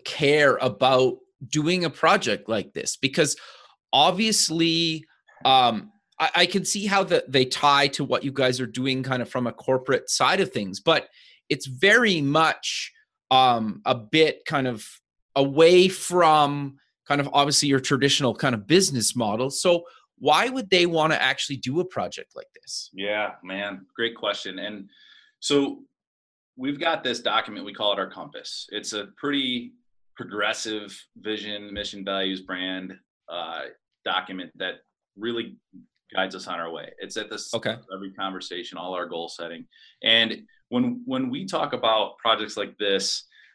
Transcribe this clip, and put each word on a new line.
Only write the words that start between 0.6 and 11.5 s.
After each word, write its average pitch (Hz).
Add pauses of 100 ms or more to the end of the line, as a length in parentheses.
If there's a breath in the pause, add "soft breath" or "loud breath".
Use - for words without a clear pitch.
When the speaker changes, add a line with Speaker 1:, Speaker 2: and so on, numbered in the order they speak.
Speaker 1:
doing 165
a 160
project 160
like 107
this? -
Because - (560 loud breath)
obviously, 165 (420 soft breath)
um, 123 (280)
I, 160
I 180
can 180
see 202
how 196
the, 170
they 131
tie 143
to 143
what 123
you 139
guys 127
are 123
doing 127
kind 127
of 110
from 123
a 113
corporate 131
side 147
of 190
things, 101
but 160 (420 soft breath)
it's 147